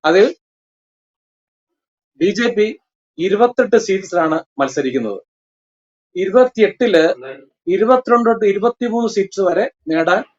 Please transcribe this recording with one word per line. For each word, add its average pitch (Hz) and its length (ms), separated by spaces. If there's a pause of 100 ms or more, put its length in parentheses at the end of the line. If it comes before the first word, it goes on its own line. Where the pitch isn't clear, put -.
അതിൽ 196 300 (1800)
ബി 170 140
ജെ 220 200
പി 208 280 (400)
ഇരുപത്തെട്ട് 208 580
സീറ്റ്സിലാണ് 175 680 (140)
മത്സരിക്കുന്നത്. 127 640 (960)
ഇരുപത്തിയെട്ടില് 190 960 (520)
ഇരുപത്തിരണ്ട് 233 640
തൊട്ട് 214 140
ഇരുപത്തിമൂന്ന് 226 640
സീറ്റ്സ് 196 320
വരെ 185 300 (180)
നേടാൻ 170 360 (140)